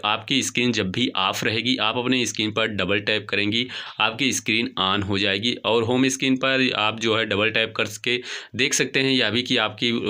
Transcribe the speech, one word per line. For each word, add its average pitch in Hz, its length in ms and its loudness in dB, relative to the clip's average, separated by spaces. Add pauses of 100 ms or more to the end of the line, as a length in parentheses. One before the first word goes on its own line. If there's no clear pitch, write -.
आपकी 110 380 0
स्क्रीन 123 300 0
जब 101 200 0
भी 120 260 0
ऑफ 95 260 0
रहेगी, 117 340 0
आप 110 200 0
अपने 123 280 0
स्क्रीन 107 260 -2
पर 113 220 0
डबल 98 280 0
टैप 107 280 0
करेंगी, 107 360 0 (340)
आपकी 113 320 0
स्क्रीन 113 500 -2
on 95 260 0
हो 98 100 0
जाएगी। 101 360 0 (100)
और 113 200 4
होम 127 240 2
स्क्रीन 131 280 0
पर 131 420 2
आप 110 220 0
जो 110 180 2
है 113 80 0
डबल 104 240 2
टैप 110 260 0
करके 117 440 -2 (360)
देख 135 180 2
सकते 139 260 0
हैं 135 120 2
यह 120 180 2
भी 117 120 0
कि 127 160 0
आपकी 110 340 0 (180)